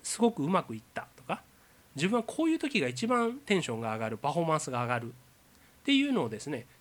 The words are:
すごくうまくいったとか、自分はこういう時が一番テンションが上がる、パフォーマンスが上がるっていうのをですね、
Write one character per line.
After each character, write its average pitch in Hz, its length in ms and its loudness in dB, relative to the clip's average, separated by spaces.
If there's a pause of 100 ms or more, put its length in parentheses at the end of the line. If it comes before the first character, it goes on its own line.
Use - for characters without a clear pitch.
す - 160 -6
ご 233 120 6
く 160 120 -4
う 147 60 0
ま 180 140 4
く 110 120 -8
い 110 40 -8
っ - 20 -20 (120)
た - 220 -8
と - 80 -20
か、 - 180 -6 (540)
自 151 140 0
分 240 80 2
は 226 60 0
こ 311 220 -2
う 320 40 4
い 320 60 2
う 311 40 -2
時 247 220 -2
が 127 60 0
一 127 200 -4
番 240 380 0
テ 208 100 4
ン 170 80 2
シ - 80 -6
ョ 113 40 -4
ン 113 60 -4
が 113 120 -2
上 110 60 -4
が 110 100 -2
る、 110 80 -6
パ 139 160 -2
フ 165 60 0
ォ 170 40 2
ー - 40 0
マ 156 100 4
ン - 20 2
ス 143 120 -8
が 123 120 -2
上 117 60 -2
が 120 100 0
る 117 100 -8
っ - 20 -14 (760)
て 285 80 4
い 277 140 6
う 285 40 0
の 208 120 2
を 113 60 -2
で 107 100 -8
す - 80 -10
ね、 143 180 -6 (160)